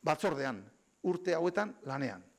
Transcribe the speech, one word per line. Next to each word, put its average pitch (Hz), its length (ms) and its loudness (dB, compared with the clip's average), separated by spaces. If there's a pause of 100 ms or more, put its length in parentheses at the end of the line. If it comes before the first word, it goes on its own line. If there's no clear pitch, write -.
batzordean, 139 580 0 (420)
urte 180 300 0
hauetan 180 420 0 (100)
lanean. 131 380 -4 (160)